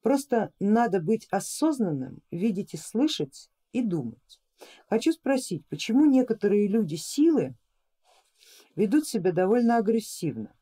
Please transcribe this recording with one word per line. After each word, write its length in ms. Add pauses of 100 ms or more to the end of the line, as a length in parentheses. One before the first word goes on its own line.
Просто 580
надо 400
быть 300
осознанным, 920 (100)
видеть 420
и 40
слышать 760 (200)
и 120
думать. 580 (480)
Хочу 240
спросить, 560
почему 360
некоторые 640
люди 280
силы 580 (1200)
ведут 320
себя 240
довольно 460
агрессивно? 760 (100)